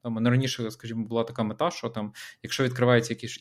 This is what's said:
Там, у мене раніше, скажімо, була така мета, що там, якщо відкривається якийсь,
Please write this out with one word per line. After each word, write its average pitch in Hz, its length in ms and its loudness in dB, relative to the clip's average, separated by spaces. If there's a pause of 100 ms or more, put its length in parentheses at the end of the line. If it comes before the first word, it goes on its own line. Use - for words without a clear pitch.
Там, 120 80 -4
у 113 40 -4
мене 113 140 2
раніше, 123 420 2
скажімо, 113 360 -8
була 113 160 0
така 113 200 -4
мета, 110 280 -2
що 120 180 -8
там, 107 240 -8 (300)
якщо 135 200 -2
відкривається 123 500 4
якийсь, 113 280 -8